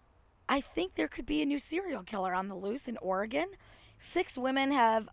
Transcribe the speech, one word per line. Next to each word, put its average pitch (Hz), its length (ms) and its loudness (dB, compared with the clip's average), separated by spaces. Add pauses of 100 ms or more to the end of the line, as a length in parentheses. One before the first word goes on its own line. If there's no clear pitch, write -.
(500)
I 277 100 4
think 349 360 -4
there 311 120 2
could 294 180 -10
be 294 160 2
a 302 40 2
new 285 140 2
serial 320 440 -4
killer 185 300 -2
on 190 140 0
the 196 80 -8
loose 202 320 -4
in 233 100 -6
Oregon. 220 500 -2 (500)
Six - 400 0
women 269 340 2
have, 226 420 6